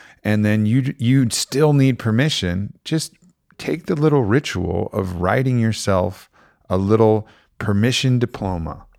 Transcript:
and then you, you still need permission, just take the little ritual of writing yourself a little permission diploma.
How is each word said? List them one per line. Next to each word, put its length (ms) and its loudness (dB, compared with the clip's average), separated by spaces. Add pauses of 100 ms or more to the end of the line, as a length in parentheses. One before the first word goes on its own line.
(220)
and 220 0
then 200 0
you, 340 0
you 320 2
still 420 0
need 260 2
permission, 760 -2 (120)
just 280 -4 (460)
take 280 -6
the 100 -2
little 260 2
ritual 680 -2
of 280 -4
writing 380 0
yourself 720 -2 (380)
a 100 0
little 480 2 (320)
permission 640 0
diploma. 640 -6 (140)